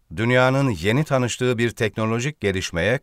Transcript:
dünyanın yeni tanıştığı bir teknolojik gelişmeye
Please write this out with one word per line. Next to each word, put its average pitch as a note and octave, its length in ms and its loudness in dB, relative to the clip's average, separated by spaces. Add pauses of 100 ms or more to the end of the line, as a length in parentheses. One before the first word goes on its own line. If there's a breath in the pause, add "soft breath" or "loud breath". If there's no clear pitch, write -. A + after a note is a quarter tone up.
(160)
dünyanın B2+ 540 2
yeni G#2+ 340 0
tanıştığı B2+ 540 0
bir A#2 140 0
teknolojik A2+ 720 -4
gelişmeye F#2+ 600 0